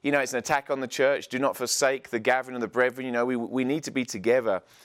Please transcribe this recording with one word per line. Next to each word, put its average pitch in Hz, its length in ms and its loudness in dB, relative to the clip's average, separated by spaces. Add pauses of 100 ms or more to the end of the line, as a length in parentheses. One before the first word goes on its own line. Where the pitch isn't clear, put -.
you 143 80 0
know, 143 100 4
it's 127 120 -4
an 127 60 -2
attack 139 320 -2
on 139 100 0
the 131 60 -4
church. 139 420 2
Do 127 100 -6
not 131 180 0
forsake 131 540 0
the 120 100 -2
gathering 127 340 0
of 123 60 -6
the 113 80 -2
brethren. 127 360 2
You 127 80 -4
know, 120 120 2
we, 127 100 0
we 120 300 -2
need 147 200 0
to - 60 -8
be 135 140 -2
together 110 580 0 (220)